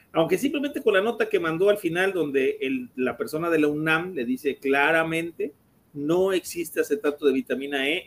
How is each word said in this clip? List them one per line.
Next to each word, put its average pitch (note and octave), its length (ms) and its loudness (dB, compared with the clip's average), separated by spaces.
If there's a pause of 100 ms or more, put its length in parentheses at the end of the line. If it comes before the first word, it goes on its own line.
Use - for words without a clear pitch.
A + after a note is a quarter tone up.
(140)
aunque E3 240 2
simplemente C#4+ 440 -4
con A3 120 2
la F#3+ 80 4
nota A3+ 260 0
que G#3 140 0
mandó E3 280 2
al G#3 80 4
final, F3+ 360 0
donde C#3 480 0
el, C3 340 -4
la B2+ 220 -2
persona D#3 320 -4
de E3 100 4
la D3+ 80 4
unam D#3+ 460 0
le C#3 100 -4
dice B2+ 320 -2
claramente, E3 960 0 (420)
"No E3+ 380 2
existe E3+ 480 -4
acetato D3 480 0
de C3 60 4
vitamina C3+ 540 -2
E", D#3+ 200 0